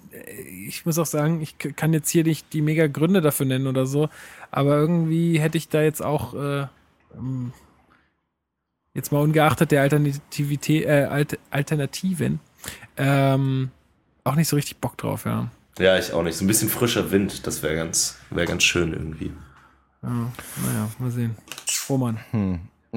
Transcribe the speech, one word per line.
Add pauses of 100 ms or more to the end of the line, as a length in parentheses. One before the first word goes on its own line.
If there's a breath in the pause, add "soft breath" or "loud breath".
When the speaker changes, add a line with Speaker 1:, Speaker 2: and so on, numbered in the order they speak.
(680)
Speaker 1:
ich
muss
auch
sagen,
ich
k-,
kann
jetzt
hier
nicht
die
mega
Gründe
dafür
nennen
oder
so, (420 loud breath)
aber
irgendwie
hätte
ich
da
jetzt
auch,
äh, (500)
ähm, (1400 soft breath)
jetzt
mal
ungeachtet
der
Alternativität,
äh,
Alt-, (100)
Alternativen, (560 loud breath)
ähm, (520)
auch
nicht
so
richtig
Bock
drauf,
ja. (300)
Speaker 2:
Ja,
ich
auch
nicht.
So
ein
bisschen
frischer
Wind,
das
wär
ganz, (100)
wär
ganz
schön
irgendwie. (720 soft breath)
Speaker 1:
Ja,
naja, (100)
mal
sehen. (540)
Roman. (120)
Speaker 3:
Hm. (380)